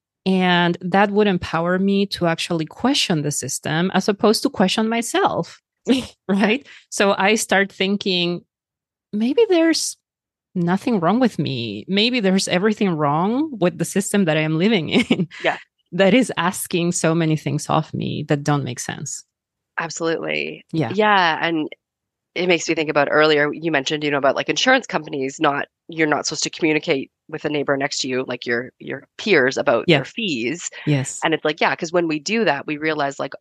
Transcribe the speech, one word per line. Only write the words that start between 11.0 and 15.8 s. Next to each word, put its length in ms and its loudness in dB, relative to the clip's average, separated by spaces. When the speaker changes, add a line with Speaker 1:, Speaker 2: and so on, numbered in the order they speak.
Speaker 1:
with 200 2
me. 480 -4
Maybe 340 2
there's 260 2
everything 480 2
wrong 540 0
with 200 0
the 60 -2
system 400 0
that 120 2
I 40 2
am 160 0
living 320 2
<laughs> 100 4
in 160 0
Speaker 2:
Yeah. 140 0